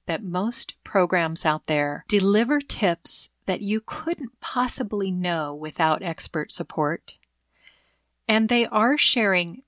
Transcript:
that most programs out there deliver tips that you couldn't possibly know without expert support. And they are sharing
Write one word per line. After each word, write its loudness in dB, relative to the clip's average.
that -4
most -2
programs 2
out 0
there 0
deliver 4
tips -2
that -2
you 0
couldn't -6
possibly -2
know -2
without 0
expert -6
support. -4
And 2
they 2
are 2
sharing 0